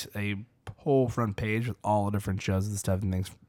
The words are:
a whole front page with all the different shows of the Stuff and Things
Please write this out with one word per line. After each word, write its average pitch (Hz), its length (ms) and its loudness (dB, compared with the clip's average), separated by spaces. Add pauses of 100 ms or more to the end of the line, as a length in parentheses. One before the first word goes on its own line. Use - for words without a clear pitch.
(160)
a 101 200 -2 (420)
whole 135 300 4
front 113 280 0
page 117 320 0
with 104 160 -6
all 104 220 2
the 104 40 0
different 101 320 -2
shows 95 240 2
of 107 60 -4
the 98 60 -4
Stuff 98 240 0
and 92 100 0
Things 92 180 -2 (180)